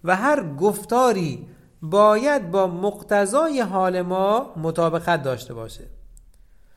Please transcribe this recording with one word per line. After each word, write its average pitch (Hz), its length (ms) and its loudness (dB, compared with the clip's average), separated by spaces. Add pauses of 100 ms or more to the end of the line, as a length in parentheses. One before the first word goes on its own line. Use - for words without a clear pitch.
و 180 120 2
هر 220 380 0
گفتاری 196 920 0 (360)
باید 214 680 2
با 190 160 2
مقتضای 202 920 0
حال 185 420 0
ما 190 540 0
مطابقت 165 680 0
داشته 127 320 -6
باشه. 113 300 -14 (920)